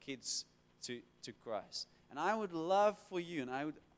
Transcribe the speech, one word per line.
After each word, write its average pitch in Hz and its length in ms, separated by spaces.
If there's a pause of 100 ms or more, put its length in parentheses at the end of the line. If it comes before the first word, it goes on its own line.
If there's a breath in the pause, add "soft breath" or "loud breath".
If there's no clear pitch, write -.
kids - 460 (360)
to, 120 200 (200)
to 120 100
Christ. - 560 (220 soft breath)
And 135 80
I 180 160
would 214 180
love 190 460 (100)
for 180 120
you, 170 220
and 127 80
I 135 160
would 151 100 (220)